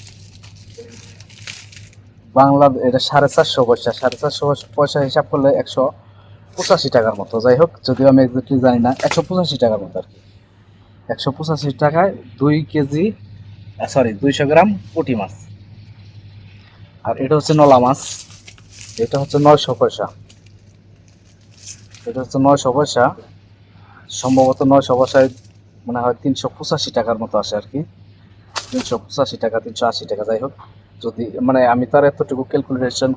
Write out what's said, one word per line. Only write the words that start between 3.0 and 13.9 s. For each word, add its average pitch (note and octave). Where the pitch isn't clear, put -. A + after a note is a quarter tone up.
সাড়ে C#3+
চারশো D3+
পয়সা, A#2
সাড়ে B2
চারশো D3
পয়সা D3
হিসাব C#3+
করলে C#3
একশো B2+
পঁচাশি F3
টাকার A2
মতো। G2
যাই B2+
হোক, B2
যদিও C3
আমি C3
exactly B2+
জানি B2
না, B2
একশো D3
পঁচাশি F3+
টাকার G#2+
মতো -
আর -
কি। -
একশো -
পঁচাশি D3+
টাকায় E3
দুই D3
কেজি, D3
আহ, -